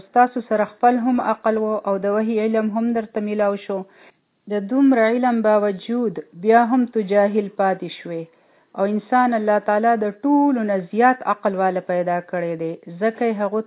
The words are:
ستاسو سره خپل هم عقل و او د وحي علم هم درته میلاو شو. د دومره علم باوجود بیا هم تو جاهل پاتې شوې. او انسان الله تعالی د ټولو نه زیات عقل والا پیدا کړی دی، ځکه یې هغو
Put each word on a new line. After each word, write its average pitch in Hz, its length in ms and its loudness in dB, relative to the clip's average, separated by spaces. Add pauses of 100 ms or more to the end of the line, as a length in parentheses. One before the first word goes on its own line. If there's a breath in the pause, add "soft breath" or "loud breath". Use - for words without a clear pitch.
ستاسو 247 400 2
سره 214 240 0
خپل 247 320 2
هم 247 300 0
عقل 220 280 -2
و 214 80 -2 (220)
او - 20 0 (140)
د 202 100 0
وحي 220 280 0
علم 220 340 0
هم 233 180 0
درته 214 300 -4
میلاو 208 260 0 (140)
شو. 196 100 -6 (720 soft breath)
د 202 260 -4
دومره 262 400 4
علم 247 340 0
باوجود 208 720 0 (240)
بیا 226 300 6
هم 262 80 4 (120)
تو 214 200 -2
جاهل 202 340 2 (120)
پاتې 185 300 -2 (100)
شوې. 165 240 -10 (520 soft breath)
او 196 100 -2
انسان 240 480 0
الله 214 340 0
تعالی 214 240 2 (100)
د 208 100 -2 (120)
ټولو 285 420 2
نه 202 100 0 (140)
زیات 247 420 2
عقل 208 280 -2
والا 185 280 0
پیدا 180 320 -2
کړی 175 400 -6
دی، 165 140 -6 (260)
ځکه 220 240 -2
یې 226 180 0
هغو 208 260 -2